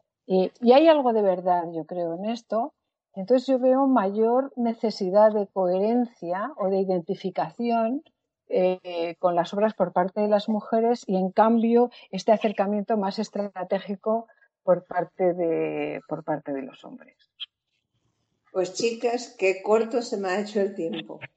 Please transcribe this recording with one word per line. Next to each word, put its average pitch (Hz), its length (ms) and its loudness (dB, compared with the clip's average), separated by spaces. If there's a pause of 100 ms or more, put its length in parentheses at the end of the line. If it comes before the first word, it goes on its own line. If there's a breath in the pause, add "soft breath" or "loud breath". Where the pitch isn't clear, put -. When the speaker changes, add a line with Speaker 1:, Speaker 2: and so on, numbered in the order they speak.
(280)
Speaker 1:
Eh, 185 240 2 (100)
y 240 100 6
hay 302 160 8
algo 285 240 6
de 220 120 2
verdad, 180 500 2
yo 160 120 -6
creo, 170 280 -6
en 175 100 -8
esto. 233 500 -6 (420)
Entonces 240 320 0
yo 262 120 2
veo 262 260 4
mayor 233 680 2
necesidad 214 800 2
de 202 140 -2
coherencia 196 1080 -2
o 190 120 -2
de 190 100 0
identificación, 196 1200 -2 (460)
eh, 180 720 -2
con 180 160 0
las 170 220 -2
obras 208 180 0
por 180 180 -2
parte 190 300 -2
de 208 60 0
las 208 220 2
mujeres 226 580 -2
y, 196 80 0
en 185 160 0
cambio, 233 580 4 (220 loud breath)
este 196 200 0
acercamiento 208 640 0
más 196 220 -2
estratégico 202 1120 -6 (360 soft breath)
por 175 220 2
parte 175 480 0
de, 156 760 -2
por 156 160 -8
parte 147 300 -6
de 135 80 -6
los - 240 -16
hombres. - 300 -20 (1400)
Speaker 2:
Pues, 185 220 -4
chicas, 233 640 -4
qué 190 260 0
corto 226 380 0
se 233 160 -6
me 196 120 -4
ha 185 100 -2
hecho 208 220 -2
el 196 140 -2
tiempo. 160 440 -8 (180)